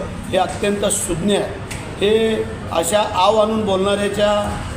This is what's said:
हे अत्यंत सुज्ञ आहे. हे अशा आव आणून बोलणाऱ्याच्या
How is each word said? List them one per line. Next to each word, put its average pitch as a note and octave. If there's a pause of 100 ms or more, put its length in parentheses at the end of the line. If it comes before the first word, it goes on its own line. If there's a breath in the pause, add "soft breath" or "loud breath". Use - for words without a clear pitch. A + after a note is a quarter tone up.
(280)
हे -
अत्यंत G3+
सुज्ञ F#3
आहे. - (260)
हे A3 (280)
अशा G#3
आव G3
आणून A3
बोलणाऱ्याच्या G3+ (180)